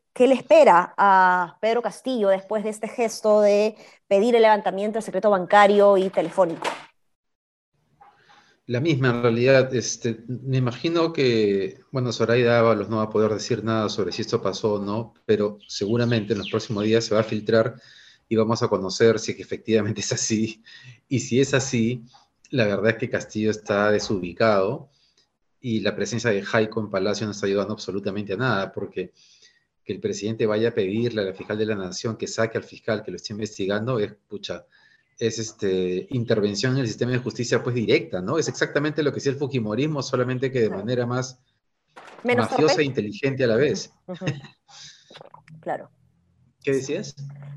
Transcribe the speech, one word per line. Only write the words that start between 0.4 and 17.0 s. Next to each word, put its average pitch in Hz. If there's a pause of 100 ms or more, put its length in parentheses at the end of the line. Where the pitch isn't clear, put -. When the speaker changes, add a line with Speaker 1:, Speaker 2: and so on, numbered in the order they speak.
Speaker 1:
a 185
Pedro 226
Castillo 220
después 196
de 214
este 214
gesto 214
de 208 (320)
pedir 214
el 226
levantamiento 208
del 214
secreto 196
bancario 202
y 190
telefónico? 165 (2000)
Speaker 2:
La 120
misma, 135
en 120
realidad, 127
este, -
me 131
imagino 165
que, 107 (120)
bueno, 123
Zoraida 117
Ábalos 107
no 113
va 107
a 107
poder 107
decir 104
nada 110
sobre 90
si 117
esto 113
pasó 101
o 101
no, 104 (120)
pero 104 (100)
seguramente 113
en 101
los -
próximos 107
días 110